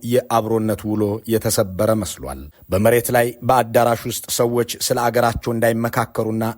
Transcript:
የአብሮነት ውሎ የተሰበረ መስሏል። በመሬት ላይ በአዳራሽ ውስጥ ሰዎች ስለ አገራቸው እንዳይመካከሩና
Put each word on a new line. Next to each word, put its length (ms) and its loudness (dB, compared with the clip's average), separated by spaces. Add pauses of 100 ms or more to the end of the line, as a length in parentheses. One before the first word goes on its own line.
የአብሮነት 800 0
ውሎ 180 -2 (240)
የተሰበረ 680 0
መስሏል። 460 -2 (260)
በመሬት 420 4
ላይ 180 2 (160)
በአዳራሽ 640 2
ውስጥ 260 -8
ሰዎች 380 0 (120)
ስለ 200 -2
አገራቸው 520 0
እንዳይመካከሩና 880 -2 (140)